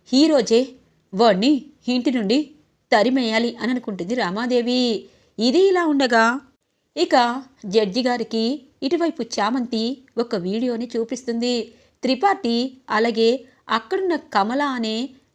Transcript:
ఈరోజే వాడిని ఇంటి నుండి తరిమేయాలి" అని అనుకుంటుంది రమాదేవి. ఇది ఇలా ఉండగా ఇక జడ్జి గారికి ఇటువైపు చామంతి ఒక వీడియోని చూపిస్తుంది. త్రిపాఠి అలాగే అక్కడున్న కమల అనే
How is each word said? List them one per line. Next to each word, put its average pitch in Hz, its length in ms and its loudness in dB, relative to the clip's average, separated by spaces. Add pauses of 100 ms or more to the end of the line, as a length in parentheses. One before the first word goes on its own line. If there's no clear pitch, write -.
(120)
ఈరోజే 262 560 4 (460)
వాడిని 226 520 2 (220)
ఇంటి 247 220 0
నుండి 240 400 0 (420)
తరిమేయాలి" 233 640 2
అని 220 140 -4
అనుకుంటుంది 214 440 -6
రమాదేవి. 240 920 -2 (320)
ఇది 247 200 2
ఇలా 359 280 4
ఉండగా 254 540 2 (560)
ఇక 262 460 2 (240)
జడ్జి 214 360 0
గారికి 233 600 -2 (200)
ఇటువైపు 311 400 -2
చామంతి 233 760 -4 (200)
ఒక 240 160 -4
వీడియోని 226 640 -4
చూపిస్తుంది. 233 760 -4 (300)
త్రిపాఠి 262 760 0 (140)
అలాగే 226 540 0 (240)
అక్కడున్న 349 480 -2
కమల 240 460 -2
అనే 240 480 -4 (240)